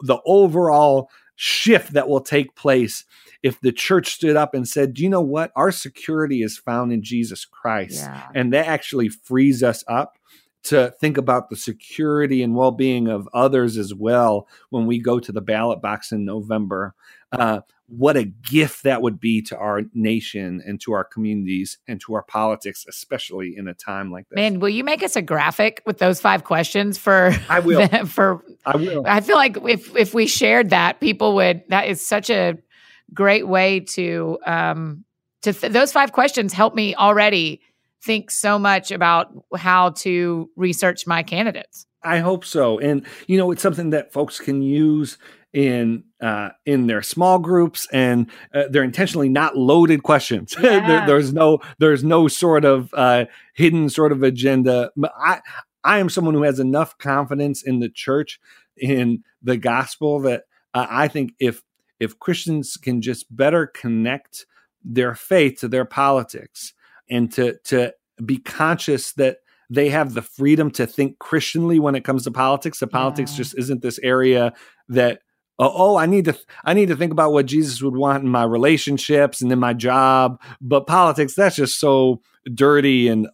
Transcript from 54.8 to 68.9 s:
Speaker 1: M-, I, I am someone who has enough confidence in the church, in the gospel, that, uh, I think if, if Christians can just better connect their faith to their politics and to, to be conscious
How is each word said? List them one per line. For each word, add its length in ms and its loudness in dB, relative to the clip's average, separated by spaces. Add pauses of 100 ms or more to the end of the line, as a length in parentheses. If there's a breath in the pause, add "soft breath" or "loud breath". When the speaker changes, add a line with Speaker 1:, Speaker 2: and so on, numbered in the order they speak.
Speaker 1:
M-, 100 -2 (120)
I, 220 0 (440 loud breath)
I 160 4
am 100 0
someone 260 0
who 80 2
has 160 0
enough 400 -2
confidence 640 -4
in 160 -2
the 100 -4
church, 500 -4 (380 soft breath)
in 460 -2 (180)
the 160 -2
gospel, 640 -2
that, 220 -2 (300)
uh, 160 -2
I 180 0
think 320 -6
if, 240 -2 (360)
if 200 -6
Christians 580 -6
can 240 -4
just 340 -10
better 300 2
connect 800 -6 (380)
their 320 -2
faith 460 0
to 60 -6
their 180 -2
politics 880 -4 (360 soft breath)
and 240 -2
to, 300 0
to 300 -2 (300)
be 140 -4
conscious 760 -4